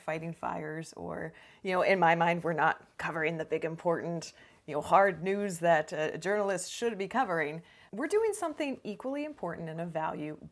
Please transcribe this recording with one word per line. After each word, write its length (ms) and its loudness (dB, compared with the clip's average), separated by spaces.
fighting 280 -4
fires 640 -6
or, 340 -8
you 80 -2
know, 100 4
in 160 6
my 180 8
mind, 280 2
we're 100 0
not 280 2
covering 400 -2
the 80 -4
big, 200 -2
important, 680 -2
you 80 -6
know, 60 0
hard 420 6
news 360 -2
that 340 4
a, 220 -2
a 20 -8
journalist 540 0
should 260 -4
be 100 -4
covering. 540 0
We're 160 -4
doing 260 2
something 500 -4
equally 420 -6
important 440 -8
and 120 -6
of 80 -6
value 480 -4